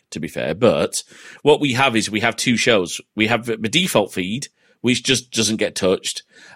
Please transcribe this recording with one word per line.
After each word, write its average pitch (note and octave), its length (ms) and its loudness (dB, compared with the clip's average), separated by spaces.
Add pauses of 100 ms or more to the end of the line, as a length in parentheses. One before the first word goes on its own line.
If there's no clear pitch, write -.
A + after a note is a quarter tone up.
(120)
to - 80 -10
be D#2+ 80 -8
fair, C2+ 260 -4
but F#2+ 480 0 (400)
what D3 180 6
we C#3+ 140 0
have B2+ 220 2
is G2 160 0
we G#2+ 80 -2
have A2+ 160 2
two B2 200 0
shows. G#2 460 2 (140)
We G#2+ 100 2
have A2+ 220 0
the, A2+ 100 -4
the A2 100 -6
default B2 460 0
feed, G2 360 -6 (320)
which A#2 200 0
just C3 300 -2
doesn't A2 260 -2
get G2+ 160 -4
touched. - 480 -2 (340)